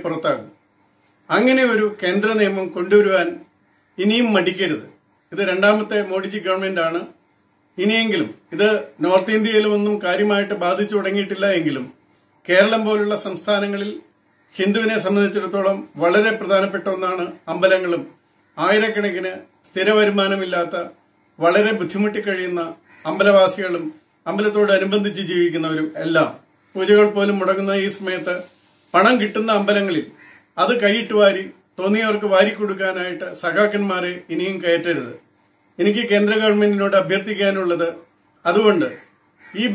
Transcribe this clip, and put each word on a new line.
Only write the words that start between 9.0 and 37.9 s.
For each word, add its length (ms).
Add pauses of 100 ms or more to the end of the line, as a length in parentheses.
നോർത്ത് 360
ഇന്ത്യയിലും 400
ഒന്നും 260
കാര്യമായിട്ട് 520
ബാധിച്ചു 420
തുടങ്ങിയിട്ടില്ല 500 (120)
എങ്കിലും 260 (640)
കേരളം 380
പോലുള്ള 300
സംസ്ഥാനങ്ങളിൽ 760 (680)
ഹിന്ദുവിനെ 460
സംബന്ധിച്ചിടത്തോളം 720 (200)
വളരെ 420
പ്രധാനപ്പെട്ട 500
ഒന്നാണ് 360 (280)
അമ്പലങ്ങളും. 500 (540)
ആയിരക്കണക്കിന് 760 (360)
സ്ഥിര 300
വരുമാനമില്ലാത്ത, 800 (600)
വളരെ 340
ബുദ്ധിമുട്ടി 480
കഴിയുന്ന 420 (420)
അമ്പലവാസികളും 800 (420)
അമ്പലത്തോടനുബന്ധിച്ച് 1040
ജീവിക്കുന്നവരും 580 (160)
എല്ലാം. 260 (440)
പൂജകൾ 400
പോലും 260
മുടങ്ങുന്ന 320 (120)
ഈ 120
സമയത്ത് 380 (600)
പണം 260
കിട്ടുന്ന 380
അമ്പലങ്ങളിൽ 460 (580)
അത് 100 (100)
കൈയിട്ട് 360
വാരി 240 (360)
തോന്നിയവർക്ക് 560
വാരിക്കൊടുക്കാനായിട്ട് 920 (160)
സഖാക്കന്മാരെ 720 (200)
ഇനിയും 300
കയറ്റരുത്. 500 (640)
എനിക്ക് 320
കേന്ദ്ര 220 (100)
ഗവൺമെന്റിനോട് 600
അഭ്യർത്ഥിക്കാനുള്ളത്, 840 (560)